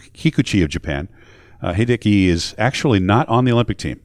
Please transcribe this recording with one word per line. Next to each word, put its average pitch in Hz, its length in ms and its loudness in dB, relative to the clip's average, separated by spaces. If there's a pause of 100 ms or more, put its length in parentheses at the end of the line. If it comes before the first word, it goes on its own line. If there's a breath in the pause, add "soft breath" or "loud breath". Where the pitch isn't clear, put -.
(120)
Kikuchi 117 520 0
of 73 60 -2
Japan. 78 380 -6 (540 soft breath)
Uh, 90 100 -4
Hideki 104 540 2
is 85 320 0
actually 120 400 0
not 101 300 2
on 123 160 0
the 127 80 2
Olympic 117 260 0
team. 73 260 -8